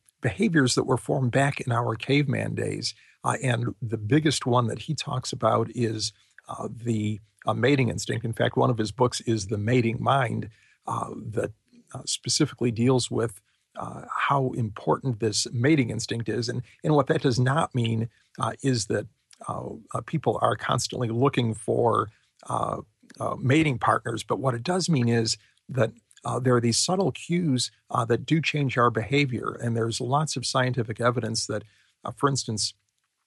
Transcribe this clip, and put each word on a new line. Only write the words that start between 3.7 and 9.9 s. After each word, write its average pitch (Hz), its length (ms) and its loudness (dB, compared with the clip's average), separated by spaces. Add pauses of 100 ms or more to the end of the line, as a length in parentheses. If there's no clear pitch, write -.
the 110 160 -4
biggest 131 500 2
one 123 180 4
that 110 140 -2
he 151 160 -6
talks - 360 -6
about 113 440 2
is, 110 380 -2 (340)
uh, 113 240 -8
the, 110 480 -2 (260)
uh, 110 80 0
mating 123 360 4
instinct. - 360 -4
In 117 80 -4
fact, 117 240 0
one 127 140 4
of 113 80 0
his 110 120 0
books - 300 2
is 107 260 0
The 104 120 -2
Mating 113 420 2